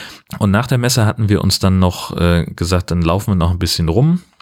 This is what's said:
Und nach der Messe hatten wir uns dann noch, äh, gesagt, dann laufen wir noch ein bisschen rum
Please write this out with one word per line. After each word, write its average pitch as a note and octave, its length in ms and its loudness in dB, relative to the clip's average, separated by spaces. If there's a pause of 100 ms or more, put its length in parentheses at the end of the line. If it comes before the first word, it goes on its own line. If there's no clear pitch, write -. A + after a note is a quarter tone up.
(380)
Und G#2 120 2
nach G2+ 160 2
der C3+ 100 0
Messe A#2+ 300 2
hatten G#2+ 240 0
wir G2+ 100 2
uns F#2+ 200 0
dann F#2+ 180 2
noch, - 400 0
äh, E2+ 260 2
gesagt, F2+ 460 -2
dann F2 100 0
laufen E2+ 300 0
wir F#2+ 60 2
noch F2 160 0
ein F2 60 -2
bisschen F2 300 -2
rum D3+ 340 2 (200)